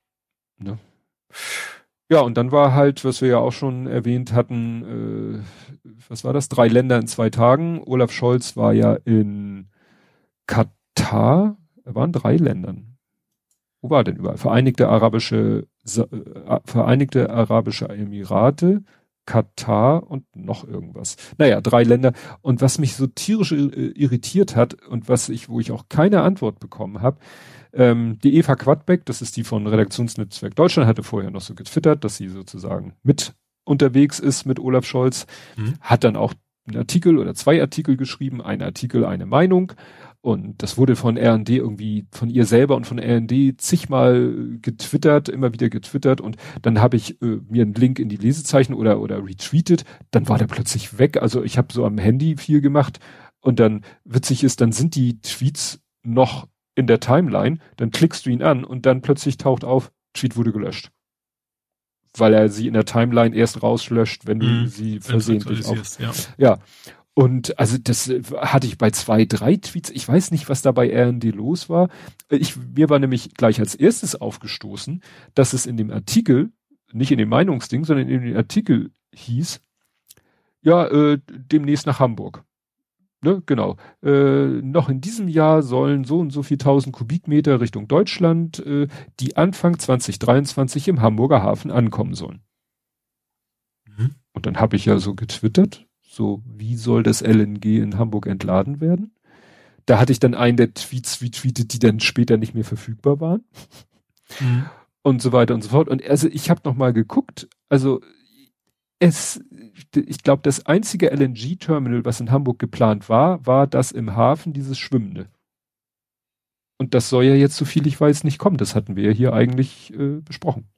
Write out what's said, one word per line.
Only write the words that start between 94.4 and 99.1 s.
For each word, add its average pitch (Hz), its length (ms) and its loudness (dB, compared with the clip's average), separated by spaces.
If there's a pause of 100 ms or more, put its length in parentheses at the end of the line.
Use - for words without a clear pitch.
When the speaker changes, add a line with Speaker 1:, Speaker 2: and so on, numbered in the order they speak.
Speaker 1:
dann 92 140 -4
hab 110 140 2
ich 98 120 -2
ja 104 140 2
so 95 160 -6
getwittert, 113 720 -2 (140)
so, 101 440 -6
wie 110 300 -8
soll 117 280 0
das 113 180 0
L 113 200 4
N 104 180 -2
G 107 200 0
in 104 180 -4
Hamburg 107 300 -4
entladen 98 540 -2
werden? 180 320 -2 (720)